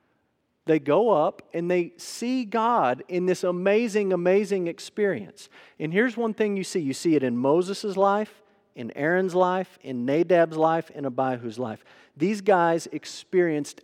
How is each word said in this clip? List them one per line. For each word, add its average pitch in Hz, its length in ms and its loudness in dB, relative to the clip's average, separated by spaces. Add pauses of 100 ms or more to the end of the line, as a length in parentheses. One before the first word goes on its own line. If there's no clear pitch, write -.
(640)
They 156 140 4
go 156 320 2
up 165 440 0
and 175 160 -4
they 175 260 0
see 247 480 -6
God 208 640 0
in 180 160 -2
this 180 180 0
amazing, 196 720 0
amazing 185 540 0
experience. 165 840 -6 (300)
And 156 160 -6
here's 226 200 2
one 226 200 -2
thing 208 240 0
you 185 60 -4
see. 190 160 -4
You 139 120 -2
see 160 220 0
it 139 80 4
in 123 160 -2
Moses' 180 580 0
life, 196 460 0 (320)
in 117 200 -12
Aaron's 175 400 0
life, 185 460 0
in 127 240 -8
Nadab's 165 540 2
life, 160 320 2
in 143 160 -10
Abihu's 120 520 -4
life. 113 240 -8 (360)
These 196 240 -2
guys 170 460 4
experienced 156 960 -2